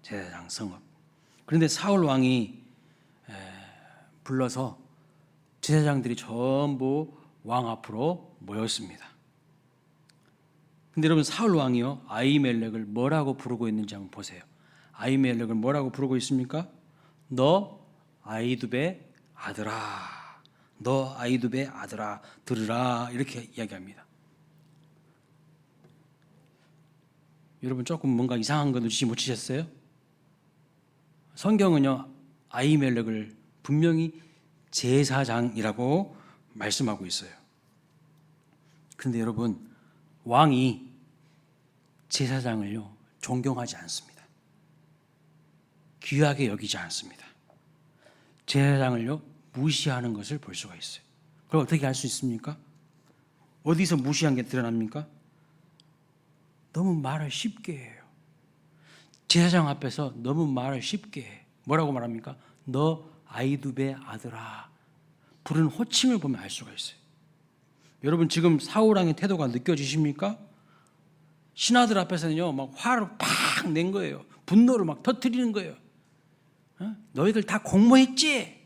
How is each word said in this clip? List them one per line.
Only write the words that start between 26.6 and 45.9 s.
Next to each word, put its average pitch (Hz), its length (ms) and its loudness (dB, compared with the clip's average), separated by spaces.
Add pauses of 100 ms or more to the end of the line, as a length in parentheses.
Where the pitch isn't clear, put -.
여러분, 127 220 -4
조금 151 260 -2
뭔가 123 260 2
이상한 139 360 0
거 123 80 0
눈치 113 240 -2
못 113 120 0
채셨어요? 131 500 -4 (1700)
성경은요, 160 760 4 (400)
아히멜렉을 120 840 0 (260)
분명히 160 580 2 (500)
제사장이라고 123 1500 0 (360)
말씀하고 104 540 -2
있어요. - 240 -8 (1700)
근데 117 240 -4
여러분, 113 500 -4 (540)
왕이 127 680 4 (1160)
제사장을요, 113 840 -4 (260)
존경하지 127 560 -4
않습니다. - 460 -14 (1800)